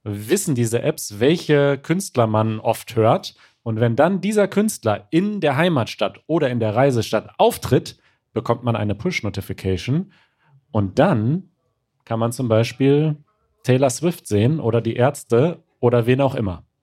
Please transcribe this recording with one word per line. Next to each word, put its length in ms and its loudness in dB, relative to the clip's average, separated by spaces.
wissen 500 -2
diese 280 -2
Apps, 380 -4
welche 580 2
Künstler 480 -4
man 340 0
oft 360 -6
hört. 380 0
Und 180 -6
wenn 160 2
dann 240 2
dieser 280 0
Künstler 640 -2
in 300 -2
der 160 0
Heimatstadt 720 -2
oder 240 0
in 100 -2
der 140 0
Reisestadt 640 0
auftritt, 600 0
bekommt 320 -4
man 120 0
eine 180 -2
Push-Notification 1160 -4
und 280 0
dann 520 2
kann 160 -4
man 120 0
zum 160 -6
Beispiel 680 2
Taylor 260 4
Swift 360 -4
sehen 340 2
oder 200 0
die 140 -4
Ärzte 680 0
oder 260 2
wen 140 2
auch 140 0
immer. 300 -6